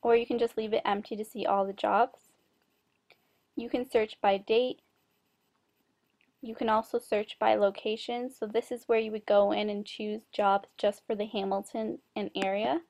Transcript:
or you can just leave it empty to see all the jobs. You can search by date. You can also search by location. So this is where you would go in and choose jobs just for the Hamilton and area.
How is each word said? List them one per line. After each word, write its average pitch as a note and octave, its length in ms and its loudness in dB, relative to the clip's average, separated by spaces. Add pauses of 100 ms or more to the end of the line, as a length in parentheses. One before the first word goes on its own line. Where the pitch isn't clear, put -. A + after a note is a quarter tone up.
or A#3 140 4
you A#3 100 2
can A#3+ 140 -2
just A#3 180 -2
leave A3 160 -4
it A3 100 0
empty G#3 320 -4
to G#3 80 -8
see G#3+ 220 -8
all G3 200 2
the G3 80 -8
jobs. G#3 460 0 (1400)
You A#3 140 -6
can B3+ 200 -2
search A3 320 0
by G3 160 4
date. A#3 440 0 (1600)
You A3+ 140 -12
can A#3 140 -2
also A3 280 0
search G#3+ 420 -4
by A3 160 4
location. A3 720 -2
So A3+ 180 -8
this A3+ 240 -2
is A#3+ 160 -8
where A3+ 120 4
you A3 120 -4
would G#3+ 140 -8
go G3+ 260 6
in G#3 180 0
and G#3 160 -6
choose G#3+ 360 -8 (120)
jobs G3+ 440 2
just - 280 -2
for A3+ 100 -4
the G#3 100 -4
Hamilton G#3 760 -4 (160)
and G#3 200 -6
area. G#3 540 -2